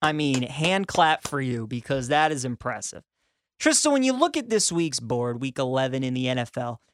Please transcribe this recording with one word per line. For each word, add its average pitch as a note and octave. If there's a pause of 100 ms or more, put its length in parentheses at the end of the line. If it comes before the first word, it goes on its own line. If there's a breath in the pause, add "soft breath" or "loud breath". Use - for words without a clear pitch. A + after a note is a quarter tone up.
I D#3
mean, C#3
hand F3
clap D#3
for C#3+
you A#2+
because B2
that D3+
is C3
impressive. A#2+ (560)
Tristan, D4+
when C4+
you C4
look D4+
at A#3
this G#3+
week's E3
board, A#2+
week C3
eleven C3
in B2+
the B2+
N B2+
F A#2+
L, A#2+ (140)